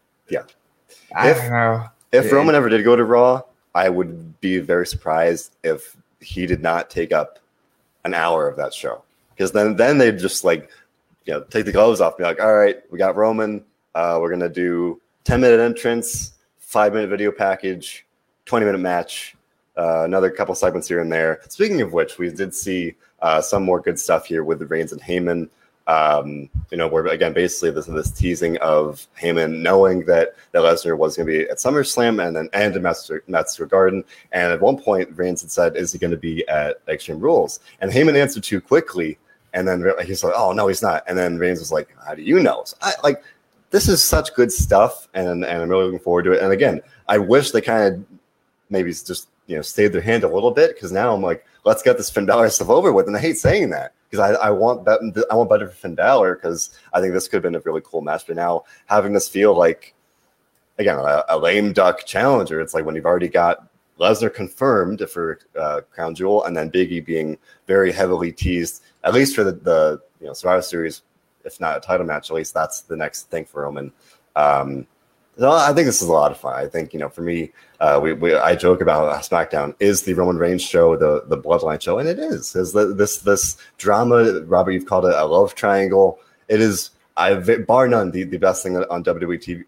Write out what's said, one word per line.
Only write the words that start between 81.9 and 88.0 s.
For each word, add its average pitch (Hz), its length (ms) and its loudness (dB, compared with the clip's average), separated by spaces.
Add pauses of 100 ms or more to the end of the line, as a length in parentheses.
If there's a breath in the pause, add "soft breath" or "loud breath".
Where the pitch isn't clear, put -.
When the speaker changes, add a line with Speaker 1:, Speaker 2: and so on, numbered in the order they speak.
Speaker 1:
and 156 100 -2
it 185 80 -4
is. - 380 -8
Is 92 180 -4
the, 104 200 2
this, 101 260 0
this - 380 0 (200 loud breath)
drama, 110 640 2
Robert, 90 300 2
you've 92 160 -4
called 92 180 2
it 87 100 4
a 76 100 2
love 92 280 2
triangle. 98 680 2 (280 soft breath)
It 107 120 2
is, 104 320 0 (260)
I've, 98 500 2
bar 131 200 4
none, 107 240 2